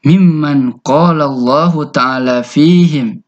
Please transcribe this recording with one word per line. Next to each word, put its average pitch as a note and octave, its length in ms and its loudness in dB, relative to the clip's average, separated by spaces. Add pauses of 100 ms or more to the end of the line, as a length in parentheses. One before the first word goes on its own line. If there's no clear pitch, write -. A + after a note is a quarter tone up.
ممن D3+ 640 2
قال D#3 500 0
الله C#3+ 600 -2
تعالى B2+ 580 -2
فيهم D3+ 840 0